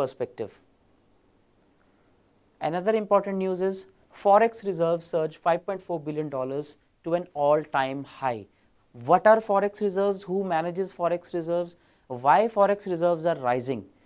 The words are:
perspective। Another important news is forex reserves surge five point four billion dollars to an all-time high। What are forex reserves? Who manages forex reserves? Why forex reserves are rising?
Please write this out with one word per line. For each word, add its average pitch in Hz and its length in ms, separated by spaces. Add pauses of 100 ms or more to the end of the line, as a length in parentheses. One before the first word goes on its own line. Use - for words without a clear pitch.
perspective। 120 500 (2000)
Another 175 340
important 202 440
news 185 220
is 190 180 (380)
forex 214 480
reserves 170 480
surge 160 240
five 175 300
point 190 200
four 175 100 (120)
billion 151 200
dollars 139 400 (360)
to 165 100
an 175 100 (200)
all-time 143 600 (140)
high। 117 260 (640)
What 180 180
are 220 140
forex 202 460
reserves? 196 420
Who 190 160
manages 175 480
forex 175 420
reserves? 170 400 (320)
Why 131 300 (100)
forex 202 460
reserves 165 340
are 165 80 (120)
rising? 123 360 (240)